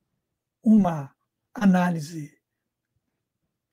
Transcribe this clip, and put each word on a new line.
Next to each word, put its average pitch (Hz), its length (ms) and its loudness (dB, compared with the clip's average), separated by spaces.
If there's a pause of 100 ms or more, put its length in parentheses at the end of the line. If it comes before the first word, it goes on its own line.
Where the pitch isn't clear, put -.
(640)
uma 175 500 2 (420)
análise 175 840 -2 (1400)